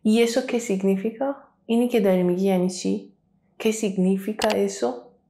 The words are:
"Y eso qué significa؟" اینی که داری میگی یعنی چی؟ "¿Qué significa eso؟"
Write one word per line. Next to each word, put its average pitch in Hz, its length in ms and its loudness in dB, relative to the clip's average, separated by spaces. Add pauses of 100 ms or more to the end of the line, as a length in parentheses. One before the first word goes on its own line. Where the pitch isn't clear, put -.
"Y 226 220 4
eso 233 120 0 (120)
qué 240 80 0
significa؟" 196 640 -2 (400)
اینی 233 220 2
که 240 120 2
داری 185 240 4
میگی 180 220 0
یعنی 185 240 2
چی؟ 190 440 -4 (500)
"¿Qué 220 80 2
significa 196 760 -2
eso؟" 202 380 -2 (420)